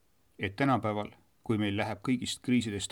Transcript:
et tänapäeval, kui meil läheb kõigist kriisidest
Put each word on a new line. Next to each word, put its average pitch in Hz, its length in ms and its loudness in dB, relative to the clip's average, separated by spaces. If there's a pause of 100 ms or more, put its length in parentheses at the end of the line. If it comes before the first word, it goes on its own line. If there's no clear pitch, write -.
(400)
et 98 200 -4
tänapäeval, 107 540 0 (360)
kui 110 80 4
meil 104 220 0
läheb 104 260 -2
kõigist - 400 -2
kriisidest 113 460 0